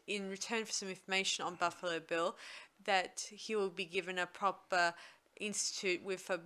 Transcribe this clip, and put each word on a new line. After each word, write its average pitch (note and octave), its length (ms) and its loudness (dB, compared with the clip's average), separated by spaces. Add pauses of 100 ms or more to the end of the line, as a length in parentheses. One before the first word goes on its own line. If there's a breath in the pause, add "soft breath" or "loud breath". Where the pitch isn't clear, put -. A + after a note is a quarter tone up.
in G3 240 -2
return G3+ 360 -2
for - 60 -6
some G3 160 -2
information F#3+ 560 0
on F3 100 -2
Buffalo E3+ 460 0
Bill, E3+ 360 2 (480 loud breath)
that - 460 2
he G#3+ 260 -4
will G3 140 2
be F#3 160 -4
given F3+ 320 -2
a F3+ 80 2
proper F3+ 680 2 (460 loud breath)
institute G3 640 0
with F#3 260 -4
a F3+ 160 2